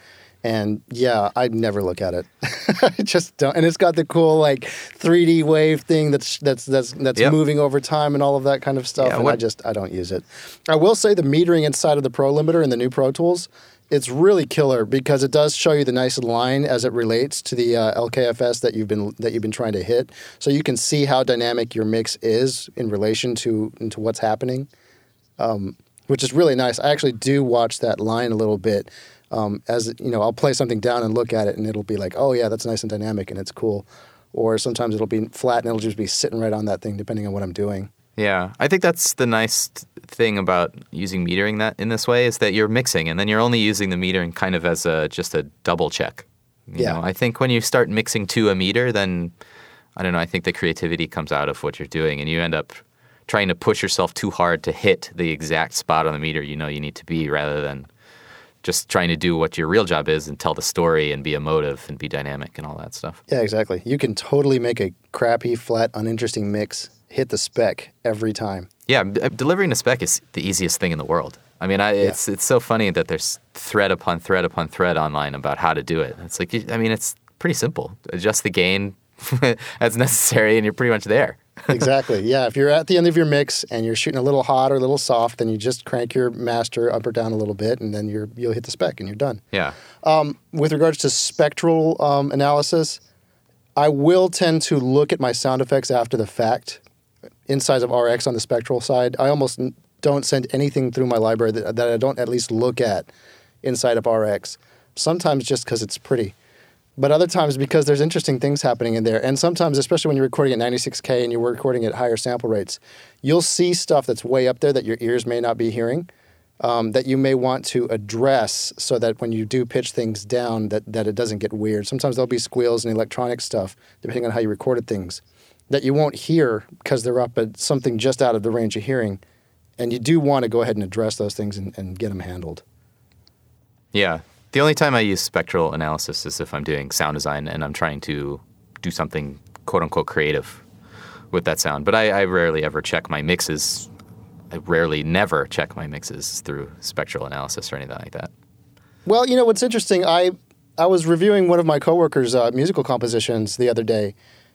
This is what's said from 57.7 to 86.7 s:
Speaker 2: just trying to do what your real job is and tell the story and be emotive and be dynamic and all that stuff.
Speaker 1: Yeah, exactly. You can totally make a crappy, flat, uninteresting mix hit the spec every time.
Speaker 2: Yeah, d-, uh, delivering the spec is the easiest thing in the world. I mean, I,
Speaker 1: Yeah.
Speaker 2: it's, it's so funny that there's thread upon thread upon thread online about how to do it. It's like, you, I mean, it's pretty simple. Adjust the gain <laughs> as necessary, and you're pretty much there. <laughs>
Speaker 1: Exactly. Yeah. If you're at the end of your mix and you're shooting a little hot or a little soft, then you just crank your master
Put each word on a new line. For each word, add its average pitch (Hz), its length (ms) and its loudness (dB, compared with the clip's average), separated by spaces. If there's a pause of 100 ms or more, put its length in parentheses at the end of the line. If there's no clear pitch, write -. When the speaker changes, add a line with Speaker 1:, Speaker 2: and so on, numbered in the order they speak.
Speaker 2:
just - 260 -4
trying 87 220 2
to 82 80 0
do 87 180 0
what 80 220 0
your 80 100 0
real 104 160 4
job 78 240 -2
is 78 220 0
and 71 100 -12
tell 82 140 -2
the 87 80 -10
story 80 500 2
and 71 100 -6
be 76 120 -4
emotive 73 560 -2
and 67 100 -12
be 76 80 -8
dynamic 71 500 -8
and 76 80 -12
all 76 120 -12
that 76 160 -16
stuff. - 340 -12
Speaker 1:
Yeah, 131 140 0
exactly. 104 440 -2
You 131 120 -2
can 117 180 -2
totally 139 420 2
make 120 220 -2
a 98 140 -2 (180)
crappy, 117 440 0
flat, 113 380 -2
uninteresting 110 560 -4
mix 104 400 -6 (200)
hit 131 180 -2
the 107 100 -4
spec - 540 -2 (140)
every 110 260 -2
time. 98 380 -6 (180)
Speaker 2:
Yeah, 131 160 4
d-, 98 180 -2
uh, - 80 2
delivering 170 400 0
the 117 60 0
spec 123 260 0
is - 200 -2 (100)
the - 160 -8
easiest 90 320 -2
thing 87 140 -2
in 80 40 -4
the 76 60 -8
world. 76 340 -4 (220)
I 92 80 -6
mean, 98 140 2
I, 104 100 2
Speaker 1:
Yeah. 101 120 2
Speaker 2:
it's, 95 260 0
it's 98 160 -4
so 123 160 4
funny 110 280 0
that 82 200 -2
there's - 280 -4 (160)
thread 101 380 0
upon 85 300 -2
thread 92 240 0
upon 85 240 -4
thread 90 280 0
online 73 380 -2
about 69 220 -4
how 82 160 0
to 73 100 -4
do 80 160 -2
it. 67 240 -4
It's - 160 -8
like, 90 140 -6
you, 113 180 -4
I 113 60 -2
mean, 113 140 0
it's - 240 -4 (240)
pretty 175 160 -2
simple. - 420 -6 (160)
Adjust 101 300 0
the 107 60 0
gain 95 460 0 (460)
<laughs> - 400 0
as 117 160 2
necessary, 117 600 4
and 110 80 2
you're 107 80 0
pretty 123 180 2
much 107 120 0
there. 117 400 2
<laughs> - 40 -20 (220)
Speaker 1:
Exactly. 131 520 2
Yeah. 127 260 2
If 110 100 -6
you're 143 140 4
at 156 160 2
the 180 100 4
end 170 80 4
of 170 100 4
your 165 120 4
mix 143 380 0
and 113 200 -4
you're 113 100 -2
shooting 135 220 -2
a 127 60 0
little 135 180 4
hot 135 300 2
or 139 40 2
a 135 40 2
little 131 180 2
soft, 117 400 0
then 117 120 -2
you 110 80 -2
just 123 280 -4
crank 120 300 -4
your 123 160 0
master 117 600 -2